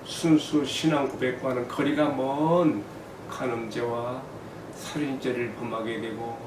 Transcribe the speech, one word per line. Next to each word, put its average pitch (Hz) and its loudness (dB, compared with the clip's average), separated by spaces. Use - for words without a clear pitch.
순수 151 4
신앙 143 2
고백과는 127 -2
거리가 143 2
먼 147 4
간음죄와 120 -2
살인죄를 127 -2
범하게 113 -4
되고 113 -6